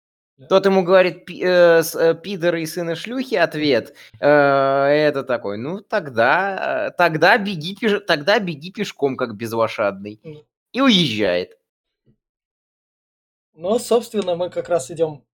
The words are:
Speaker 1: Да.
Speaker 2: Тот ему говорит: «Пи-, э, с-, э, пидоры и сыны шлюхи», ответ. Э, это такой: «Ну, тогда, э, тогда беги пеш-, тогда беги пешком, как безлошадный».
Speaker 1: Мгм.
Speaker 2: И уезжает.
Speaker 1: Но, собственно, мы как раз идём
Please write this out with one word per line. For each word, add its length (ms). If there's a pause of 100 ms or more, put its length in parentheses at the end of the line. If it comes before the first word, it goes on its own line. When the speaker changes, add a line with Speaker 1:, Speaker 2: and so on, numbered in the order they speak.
(380)
Speaker 1:
Да. 140
Speaker 2:
Тот 140
ему 180
говорит: 420
«Пи-, 180
э, 400
с-, 120
э, 200
пидоры 480
и 40
сыны 280
шлюхи», 400
ответ. 600 (240)
Э, 80 (600)
это 360
такой: 340
«Ну, 240
тогда, 1080
э, 80
тогда 420
беги 420
пеш-, 260
тогда 320
беги 320
пешком, 460
как 200
безлошадный». 840
Speaker 1:
Мгм. 180 (320)
Speaker 2:
И 80
уезжает. 760 (2000)
Speaker 1:
Но, 240
собственно, 560
мы 140
как 200
раз 220
идём 420